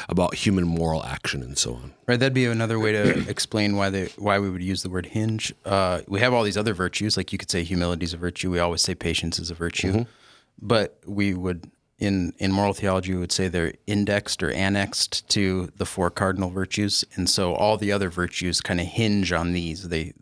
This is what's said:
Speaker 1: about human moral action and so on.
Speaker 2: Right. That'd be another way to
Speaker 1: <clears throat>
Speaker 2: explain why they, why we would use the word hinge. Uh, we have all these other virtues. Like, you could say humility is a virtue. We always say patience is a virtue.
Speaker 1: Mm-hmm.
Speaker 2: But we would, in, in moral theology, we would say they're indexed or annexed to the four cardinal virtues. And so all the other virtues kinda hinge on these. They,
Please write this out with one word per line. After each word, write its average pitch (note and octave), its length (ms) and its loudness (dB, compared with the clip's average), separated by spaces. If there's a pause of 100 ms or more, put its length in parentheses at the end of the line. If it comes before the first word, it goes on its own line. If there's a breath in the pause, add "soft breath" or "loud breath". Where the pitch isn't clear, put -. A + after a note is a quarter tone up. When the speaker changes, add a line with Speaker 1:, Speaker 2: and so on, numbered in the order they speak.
Speaker 1:
about F2 280 2
human F#2+ 300 4
moral E2 380 0
action C2+ 380 -6
and B1+ 160 -8
so A#1+ 160 0
on. B1+ 180 -12 (140)
Speaker 2:
Right. A#2+ 120 2
That'd C3 140 4
be B2+ 140 4
another A2+ 320 0
way G#2+ 140 2
to G#2 260 4
Speaker 1:
<clears throat> F#2 100 -4
Speaker 2:
explain G#2 480 0
why G2 140 2
they, F#2+ 160 -2 (100)
why G2+ 220 2
we G2+ 100 0
would F#2 140 -4
use F#2 220 -2
the - 40 -4
word F2+ 160 -4
hinge. A2 480 -2 (140)
Uh, F#2 420 2
we G2 120 0
have B2 120 2
all A#2 120 4
these G2 120 -2
other G#2+ 160 0
virtues. F#2 460 -2
Like, F#2 120 -4
you G2 60 -6
could - 140 -8
say F2+ 120 0
humility F2 420 0
is F2 100 -4
a - 20 -10
virtue. F2 340 -4
We F2 80 0
always F2 220 2
say F#2 140 0
patience E2 440 -2
is F2 120 -6
a E2+ 40 -8
virtue. E2+ 380 -2
Speaker 1:
Mm-hmm. A2 100 4 (600 soft breath)
Speaker 2:
But G#2+ 440 0
we G2+ 280 0
would, F2+ 360 -4 (280)
in, G2 400 0
in F#2+ 140 0
moral G2+ 200 4
theology, F#2+ 400 0
we F2+ 80 0
would F2 120 -2
say F#2+ 160 0
they're E2+ 240 0 (140)
indexed G#2 560 0
or D#2+ 80 2
annexed G2 800 0
to F#2 460 0
the F#2+ 100 -2
four F2 240 0
cardinal F#2+ 380 0
virtues. F#2+ 560 -2 (100)
And F2+ 140 -2
so F2+ 260 2
all G#2+ 220 4
the G2+ 160 0
other G2 160 2
virtues F2 540 -2
kinda F2 220 0
hinge G2+ 480 2
on F2 200 2
these. E2+ 360 -4
They, E2 340 -2